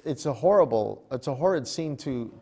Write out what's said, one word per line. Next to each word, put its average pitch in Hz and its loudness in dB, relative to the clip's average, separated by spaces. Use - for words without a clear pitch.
it's 156 -6
a 147 0
horrible, 120 2
it's 127 -6
a 143 -2
horrid 156 0
scene 156 -6
to, 123 -6